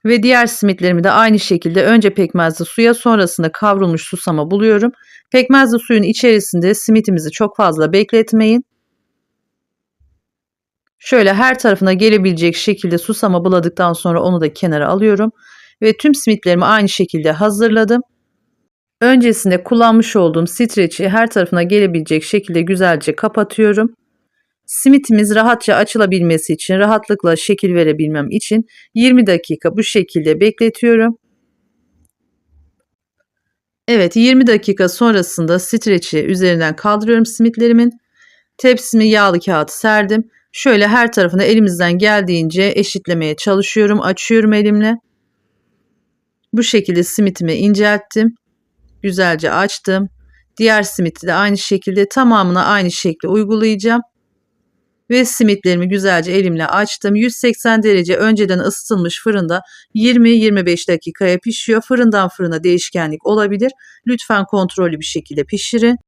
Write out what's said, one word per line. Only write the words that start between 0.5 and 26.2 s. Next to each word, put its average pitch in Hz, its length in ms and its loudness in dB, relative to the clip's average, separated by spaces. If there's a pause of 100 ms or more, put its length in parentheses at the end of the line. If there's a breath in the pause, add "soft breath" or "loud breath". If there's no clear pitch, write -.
de 196 60 2
aynı 214 280 4
şekilde 175 460 0
önce 220 300 4
pekmezli 170 500 -2
suya, 233 300 0
sonrasında 190 580 0
kavrulmuş 190 500 -2
susama 160 480 -6
buluyorum. 214 420 2 (400 soft breath)
Pekmezli 254 460 4
suyun 226 240 0
içerisinde 202 720 0
simitimizi 208 560 0
çok 202 260 -4
fazla 160 360 0
bekletmeyin. 220 720 2 (2250)
Şöyle 202 360 2
her 254 240 0
tarafına 196 340 0
gelebilecek 185 640 2
şekilde 190 420 -2
susama 180 460 -2
buladıktan 175 480 0
sonra 170 300 -2
onu 180 180 0
da 160 120 -2
kenara 151 360 -2
alıyorum. 208 420 0 (520 soft breath)
Ve 214 140 2
tüm 302 180 2
simitlerimi 190 500 0
aynı 202 240 2
şekilde 160 440 -2
hazırladım. 214 680 0 (1000)
Öncesinde 226 640 2
kullanmış 226 520 2
olduğum 170 300 0
streçi 190 600 -2
her 226 220 0
tarafına 175 320 0
gelebilecek 170 600 0
şekilde 185 380 -2
güzelce 170 540 -2
kapatıyorum. 214 800 0 (720)
Simitimiz 220 680 2
rahatça 226 400 2
açılabilmesi 180 800 0